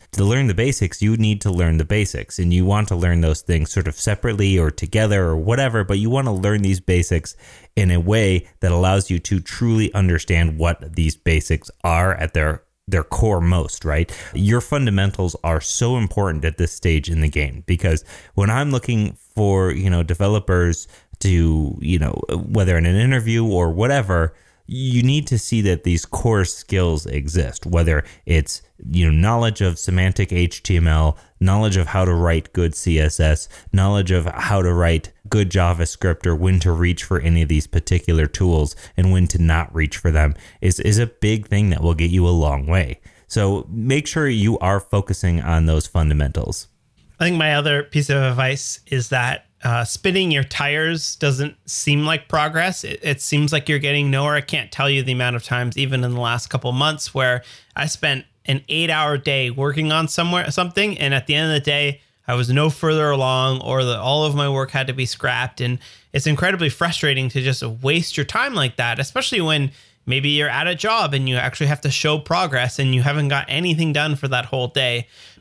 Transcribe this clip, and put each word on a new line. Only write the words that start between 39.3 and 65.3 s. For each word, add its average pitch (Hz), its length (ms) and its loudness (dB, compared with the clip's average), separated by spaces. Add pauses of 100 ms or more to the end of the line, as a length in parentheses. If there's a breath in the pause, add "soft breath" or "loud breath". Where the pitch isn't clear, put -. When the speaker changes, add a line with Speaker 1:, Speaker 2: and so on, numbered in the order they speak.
Speaker 1:
not 82 340 2
reach 78 220 -2
for 85 140 0
them 73 220 2 (260 loud breath)
is, 92 200 0
is 107 180 2
a 117 100 2
big 107 400 -2
thing 104 220 2
that 76 120 0
will 82 120 2
get 85 160 0
you 87 180 4
a - 20 4
long 73 360 2
way. 80 340 0 (280 soft breath)
So 101 420 -2
make 127 380 -2
sure 156 200 -2
you 113 320 2
are 95 200 0
focusing 92 600 0
on 82 240 2
those 78 200 2
fundamentals. 76 840 -2 (520)
Speaker 2:
I 165 60 0
think 175 120 0
my 156 160 2
other 147 300 0
piece 147 260 -2
of 139 80 2
advice 131 680 -2
is 127 220 -4
that 123 360 -2 (180)
uh, 117 220 0
spinning 185 460 -2
your 139 120 0
tires 156 720 -4
doesn't 143 400 -2 (100)
seem 147 400 -2
like 156 220 -4
progress. 160 560 -2
It, - 180 -10
it 143 200 -4
seems 147 320 0
like 147 160 -2
you're 147 100 0
getting 143 320 0
nowhere. 143 240 0
I 143 60 -2
can't 139 300 -8
tell 139 180 -2
you 135 140 0
the 127 100 -2
amount 123 220 -2
of 117 80 -6
times, 123 340 -4
even 135 260 -2
in 123 100 -2
the 120 60 -4
last 120 280 -4
couple 123 240 -4
months, 147 420 -2
where 127 300 0 (320 loud breath)
I 143 100 -4
spent 139 400 -4 (200)
an 139 220 -2
eight-hour 156 520 -2
day 135 300 -2
working 143 420 -2
on 160 160 0
somewhere, 175 440 -2
something, 190 460 -2
and 139 160 -2
at 135 140 -2
the 147 80 0
end 160 160 0
of 151 40 0
the 143 100 -2
day, 143 360 -2 (260 soft breath)
I 123 80 -2
was 123 140 0
no 147 200 2
further 156 400 0
along, 131 520 0
or 131 220 -2
the, 123 160 -2
all 139 260 0
of 143 100 -2
my 143 140 0
work 135 220 -4
had 135 160 -2
to 131 60 -6
be 131 120 -4
scrapped. 123 560 -4